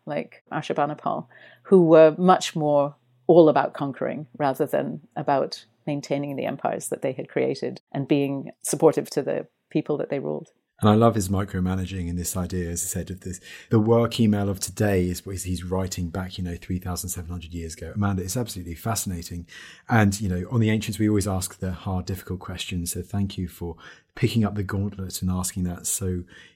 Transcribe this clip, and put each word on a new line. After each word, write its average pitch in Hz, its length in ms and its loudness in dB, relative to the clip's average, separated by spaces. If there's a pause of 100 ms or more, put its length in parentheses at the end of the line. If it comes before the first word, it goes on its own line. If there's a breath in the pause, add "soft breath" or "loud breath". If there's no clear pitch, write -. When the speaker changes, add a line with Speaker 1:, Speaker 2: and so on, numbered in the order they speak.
Speaker 1:
like - 460 -8
Ashurbanipal, 151 760 -4 (340 soft breath)
who 185 240 6
were 160 320 10
much 180 360 4
more 147 420 2 (320)
all 165 200 10
about 143 260 4
conquering 143 540 -6 (100)
rather 143 280 0
than 143 340 -4 (160)
about 143 480 -2 (240)
maintaining 143 480 -4
the 131 100 -4
empires - 440 -4
that - 120 -6
they 135 120 -2
had 127 160 -10
created 131 500 -2 (140)
and 139 160 -6
being 139 420 0 (100)
supportive 151 500 2
to 151 100 0
the 143 260 -4 (220)
people 156 260 -2
that - 140 -6
they 143 100 -4
ruled. - 300 -6 (320)
Speaker 2:
And 104 80 4
I 104 60 6
love 113 200 6
his 95 140 -2
micromanaging 95 800 -2
and 87 100 -4
this 85 160 -6
idea, 90 340 -4
as 85 140 -4
I - 40 -6
said, 85 220 -6
of 90 120 -10
this, 90 180 -10 (300 loud breath)
the 113 100 4
work 117 400 2
email 104 300 4
of 95 100 -4
today 95 480 0
is 90 180 -6
what 98 120 -10
he's 90 260 -6
writing 92 460 -4
back, 92 280 -8
you 92 60 -6
know, 87 160 -6
three 90 200 -6
thousand 90 300 -6
seven 85 200 -10
hundred 85 240 -10
years 82 220 -10
ago. - 200 -14
Amanda, 101 280 0
it's 92 120 -6
absolutely 92 400 -6
fascinating. 87 720 -6 (400 loud breath)
And, 101 320 4
you 110 80 -2
know, 90 240 -2
on 120 80 2
the 110 100 4
ancients, 107 300 -2
we 110 80 2
always 104 200 2
ask 95 320 -4
the 92 120 -4
hard, 90 340 -4
difficult 90 360 -8
questions. 90 500 -6
So 92 100 -6
thank 98 360 -4
you 92 100 -2
for 87 300 -10 (380 loud breath)
picking 113 280 2
up 101 120 0
the 107 80 -2
gauntlet 95 580 -4
and 92 100 0
asking 90 340 -2
that 87 220 -6
so 92 360 -4 (320 soft breath)